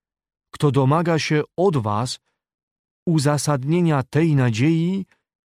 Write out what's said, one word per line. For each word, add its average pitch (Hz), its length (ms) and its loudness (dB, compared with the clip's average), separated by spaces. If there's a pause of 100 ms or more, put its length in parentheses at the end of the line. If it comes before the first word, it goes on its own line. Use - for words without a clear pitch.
(520)
kto 147 200 0
domaga 151 480 2
się 151 240 -2 (140)
od 175 200 0
was 107 420 -4 (840)
uzasadnienia 147 1000 0
tej 156 320 0
nadziei, 160 680 0 (400)